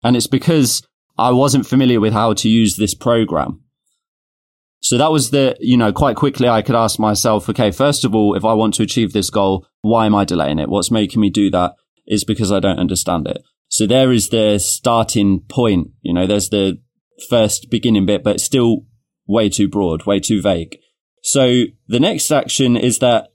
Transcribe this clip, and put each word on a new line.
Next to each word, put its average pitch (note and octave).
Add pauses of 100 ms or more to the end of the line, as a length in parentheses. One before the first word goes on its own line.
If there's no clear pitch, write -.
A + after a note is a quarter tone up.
And B2
it's A2+
because C#3 (360)
I B2
wasn't B2+
familiar B2+
with G#2+
how A2
to A2
use A2
this G#2
program. A2 (1200)
So -
that D#3
was C3+
the, C#3
you B2
know, A2
quite B2+
quickly B2
I A2
could A#2+
ask A2+
myself, G#2+
"Okay, G#2
first C#3
of G#2+
all, G#2
if G2
I A2
want A2
to -
achieve G#2+
this G2+
goal, G2 (160)
why A2
am G#2
I G2+
delaying D#2
it? D2
What's F#2
making A2
me G2+
do G2
that? F2+ (320)
It's -
because G#2
I G2
don't F#2+
understand F2
it." - (260)
So A2
there B2+
is A2+
the G#2+
starting A2
point, G2+ (100)
you F2
know, F2+
there's G2+
the G2 (480)
first A2+
beginning A2
bit, G2+
but G#2
still A#2 (400)
way G#2
too G2+
broad, F2+
way G2+
too G2+
vague. E2+ (440)
So B2 (220)
the A#2+
next F3
action C3
is A#2
that A#2+